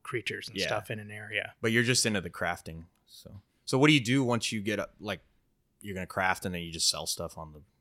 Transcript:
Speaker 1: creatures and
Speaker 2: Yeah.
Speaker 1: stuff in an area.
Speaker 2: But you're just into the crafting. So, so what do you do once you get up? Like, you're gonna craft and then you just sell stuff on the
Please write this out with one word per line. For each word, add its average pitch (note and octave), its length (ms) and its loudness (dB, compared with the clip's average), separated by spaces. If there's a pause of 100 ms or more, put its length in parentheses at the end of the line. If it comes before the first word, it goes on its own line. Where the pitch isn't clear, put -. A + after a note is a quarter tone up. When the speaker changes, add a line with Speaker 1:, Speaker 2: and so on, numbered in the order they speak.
Speaker 1:
creatures G#2 440 -6
and A2 100 -12
Speaker 2:
Yeah. F#2 100 0
Speaker 1:
stuff G#2 240 -2
in A2 80 -6
an G#2 100 -12
area. G#2+ 500 -6
Speaker 2:
But A2+ 120 2
you're A#2 120 6
just A#2+ 220 4
into G#2+ 160 2
the E2+ 80 -6
crafting. E2 540 -4 (240)
So, - 340 -20 (220)
so C3 160 2
what D3 80 8
do D#3 60 6
you D3 60 8
do B2+ 240 2
once A#2 280 0
you A2 100 -2
get G2+ 180 -2
up? - 200 -6
Like, G2+ 220 -6 (600)
you're G2+ 140 -8
gonna F#2 100 -4
craft F#2 400 0
and F#2 80 -4
then F2 80 -4
you E2+ 100 -8
just D#2+ 180 0
sell D#2+ 180 -2
stuff - 280 -6
on D#2+ 180 -14
the D2+ 80 -20 (200)